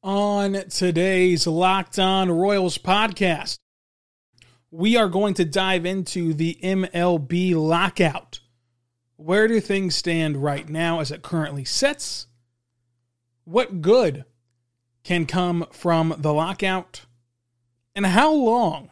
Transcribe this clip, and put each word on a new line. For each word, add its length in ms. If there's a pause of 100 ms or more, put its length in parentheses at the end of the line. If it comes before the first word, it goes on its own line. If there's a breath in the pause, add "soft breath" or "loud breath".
On 520 (160)
today's 760
Locked 520
On 320
Royals 480
podcast, 800 (1120 soft breath)
we 260
are 140
going 240
to 100
dive 400
into 480
the 320
M 300
L 240
B 360
lockout. 880 (760)
Where 300
do 140
things 340
stand 440
right 280
now 340
as 100
it 100
currently 460
sits? 640 (1160)
What 380
good 420 (800)
can 220
come 440
from 460
the 160
lockout? 720 (880)
And 120
how 260
long 600